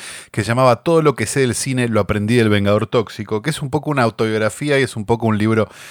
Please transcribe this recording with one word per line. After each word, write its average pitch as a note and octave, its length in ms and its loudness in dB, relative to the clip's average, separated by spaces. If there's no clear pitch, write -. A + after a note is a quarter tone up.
que - 100 -2
se G#2 80 -2
llamaba A#2+ 360 4
Todo E3 180 4
lo D3 140 2
que A2 100 -2
sé - 140 -2
del B2 140 0
cine B2+ 320 -2
lo G#2+ 140 2
aprendí G#2 360 0
del A2+ 120 4
Vengador G#2 380 2
Tóxico, G#2+ 560 -4
que C#3 80 -4
es D3+ 100 -8
un D3 80 -6
poco D3+ 220 -4
una C#3 140 0
autobiografía A2 760 0
y - 20 2
es - 140 -4
un A2 80 -6
poco A#2 220 0
un A2 100 2
libro G#2+ 320 2